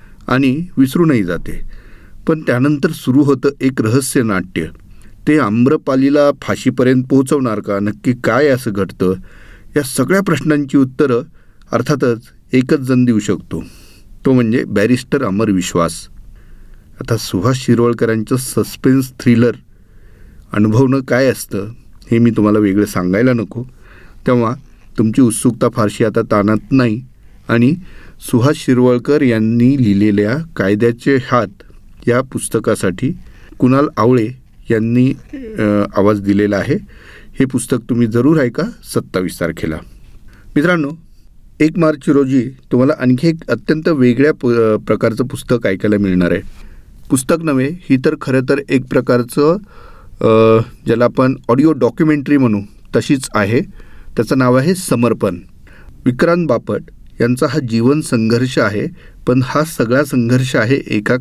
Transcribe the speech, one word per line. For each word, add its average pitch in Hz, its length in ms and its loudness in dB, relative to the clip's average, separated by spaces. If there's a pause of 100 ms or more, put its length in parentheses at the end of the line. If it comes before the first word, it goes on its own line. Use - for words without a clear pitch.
(280)
आणि 135 380 0 (100)
विसरूनही 135 480 2
जाते. - 360 -6 (640)
पण 160 140 0
त्यानंतर 139 500 0
सुरू 139 320 0
होतं 139 260 0 (120)
एक 131 220 -2
रहस्य 127 400 0
नाट्य. 90 440 -4 (600)
ते 151 100 4
आम्रपालीला 135 800 2 (220)
फाशीपर्यंत 127 680 0
पोहोचवणार 131 500 0
का? 101 180 -4
नक्की 104 340 -2 (120)
काय 127 220 2
असं 127 280 0
घडतं? 95 400 -2 (640)
या 147 60 0
सगळ्या 139 400 0
प्रश्नांची 147 560 0
उत्तरं 131 440 0 (500)
अर्थातच 123 500 0 (300)
एकच 131 260 2
जण 127 260 2
देऊ 117 140 2
शकतो, 92 460 -4 (640)
तो 135 60 4
म्हणजे 120 320 2
बॅरिस्टर 123 580 -2
अमर 98 280 -2
विश्वास. 87 420 0 (1080)
आता - 160 -4
सुहास 110 400 -2
शिरवळकरांचं 117 800 0
सस्पेन्स 131 840 -2
थ्रिलर 117 320 2 (1000)
अनुभवणं 120 480 2
काय 127 260 0
असतं, 104 400 -4 (440)
हे 117 80 2
मी 117 120 4
तुम्हाला 107 280 2
वेगळं 101 260 2
सांगायला 98 480 0
नको, 117 300 -6 (640)
तेव्हा 123 280 2 (440)
तुमची 110 240 2
उत्सुकता 120 460 0
फारशी 113 360 -2
आता 110 180 0
ताणत 104 500 0
नाही. 127 300 0 (460)
आणि 120 260 2 (460)
सुहास 127 360 0
शिरवळकर 127 640 2
यांनी 120 640 2
लिहिलेल्या 104 520 2 (200)
कायद्याचे 117 600 0
हात 120 460 -2 (460)
या 120 120 2
पुस्तकासाठी 113 960 -4 (400)
कुणाल 135 380 2
आवळे 120 520 0 (220)
यांनी, 117 420 2 (460)
अ, 110 40 -2 (340)
आवाज 104 240 2
दिलेला 101 360 0
आहे. 98 180 -2 (640)
हे 135 60 2
पुस्तक 131 320 -2 (140)
तुम्ही 120 160 2
जरूर 123 340 2
ऐका 123 220 -2 (320)
सत्तावीस 92 460 -6
तारखेला. 80 360 -6 (800)
मित्रांनो, 156 340 0 (680)
एक 160 180 0
मार्च 156 320 0
रोजी 135 400 2 (220)
तुम्हाला 127 280 4
आणखी 127 280 2
एक 160 220 -4
अत्यंत 156 380 -2
वेगळ्या 131 440 4
प-, 113 540 0
प्रकारचं 110 380 0
पुस्तक 123 420 -4
ऐकायला 104 320 0
मिळणार 90 340 2
आहे. 90 80 -2 (680)
पुस्तक 160 320 0
नव्हे, 139 260 0
ही 156 280 -2
तर 151 240 0
खरं 135 280 0
तर 139 200 0
एक 127 160 0
प्रकारचं, 131 720 0 (640)
अ, 113 420 4 (240)
ज्याला 117 180 2
आपण 131 300 0 (140)
ऑडिओ 147 240 4
डॉक्युमेंटरी 147 640 0
म्हणू, 113 240 2 (360)
तशीच 131 380 -2
आहे. 104 260 0 (560)
त्याचं 131 220 0
नाव 127 160 4
आहे 143 200 2
समर्पण. 117 640 -2 (680)
विक्रांत 170 420 0
बापट 113 360 -2 (380)
यांचा 123 300 0
हा 151 80 -2
जीवन 123 420 2
संघर्ष 120 580 0
आहे, 107 280 0 (400)
पण 127 180 4
हा 147 200 -2
सगळा 131 400 0
संघर्ष 127 520 0
आहे 123 300 0
एका 107 340 -2